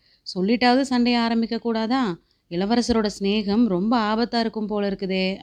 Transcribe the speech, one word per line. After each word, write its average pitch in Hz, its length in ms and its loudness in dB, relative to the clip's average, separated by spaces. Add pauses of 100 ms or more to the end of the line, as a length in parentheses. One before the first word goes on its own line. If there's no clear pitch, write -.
(380)
சொல்லிட்டாவது 240 420 2
சண்டையை 247 400 0
ஆரம்பிக்க 233 380 -2
கூடாதா? 226 600 -2 (320)
இளவரசரோட 220 580 0 (120)
சிநேகம் 202 460 2
ரொம்ப 214 480 0
ஆபத்தா 233 260 0
இருக்கும் 220 260 -4
போல 202 240 -2
இருக்குதே," 190 520 -2